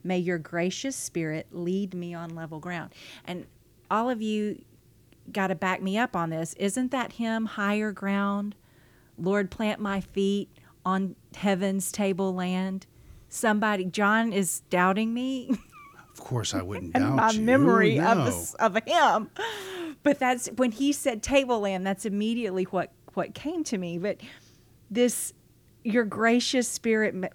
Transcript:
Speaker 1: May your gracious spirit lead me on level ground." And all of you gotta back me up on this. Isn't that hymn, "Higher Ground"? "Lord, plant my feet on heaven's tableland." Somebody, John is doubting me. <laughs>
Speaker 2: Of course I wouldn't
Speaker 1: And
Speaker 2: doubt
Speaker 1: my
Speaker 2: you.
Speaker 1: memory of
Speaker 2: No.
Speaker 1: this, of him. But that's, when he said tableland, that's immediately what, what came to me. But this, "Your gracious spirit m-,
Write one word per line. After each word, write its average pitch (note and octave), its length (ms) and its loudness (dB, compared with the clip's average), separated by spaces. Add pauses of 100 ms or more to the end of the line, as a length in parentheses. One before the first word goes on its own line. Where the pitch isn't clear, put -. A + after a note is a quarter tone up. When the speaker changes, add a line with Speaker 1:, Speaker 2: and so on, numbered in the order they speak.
Speaker 1:
May F#3 140 0
your F3 200 0
gracious F3+ 560 -2
spirit D#3+ 560 -4
lead F#3 440 -4
me F3 180 -8
on E3 220 -10
level D#3+ 260 -10
ground." F3 320 -8 (340)
And F3 200 -10 (440)
all A3+ 200 2
of A3+ 100 -2
you G#3+ 420 -2 (720)
gotta F#3+ 220 0
back F#3 280 -2
me F#3+ 140 -2
up B3 180 0
on E3+ 140 -2
this. D#3+ 260 -4
Isn't B3 360 -2
that B3+ 220 -2
hymn, A3+ 340 -2
"Higher G#3 460 -2
Ground"? G3+ 640 -2 (600)
"Lord, F#3+ 340 0
plant G#3+ 300 -2
my G3 220 -2
feet G3 480 0 (340)
on F#3+ 320 0 (180)
heaven's G3 560 0
tableland." F#3+ 960 -2 (440)
Somebody, G#3 560 2
John G#3+ 460 2
is F#3+ 280 0 (100)
doubting F#3+ 420 2
me. B3+ 380 -4
<laughs> - 180 -2 (440)
Speaker 2:
Of - 120 -18
course - 280 -4
I - 100 -2
wouldn't F#2 340 -4
Speaker 1:
And C4 80 2
Speaker 2:
doubt - 100 2
Speaker 1:
my A3+ 160 4
Speaker 2:
you. A3 120 2
Speaker 1:
memory B3+ 580 6
of - 180 6
Speaker 2:
No. C#3 60 2
Speaker 1:
this, - 300 -2
of G#3 300 2
him. C4 460 4 (720)
But C#4+ 160 4
that's, B3+ 380 0
when B3 160 2
he C#4 200 0
said A#3+ 300 -2
tableland, A3 640 2
that's G3 200 -2
immediately G#3 580 0
what, F#3 280 -2 (220)
what - 200 -4
came D#4 300 -4
to A3+ 140 -4
me. F3 200 -4
But F#3 220 -4 (720)
this, A#3+ 420 2 (520)
"Your A#3 200 2
gracious A#3 640 2
spirit A3 460 0
m-, F#3 200 -4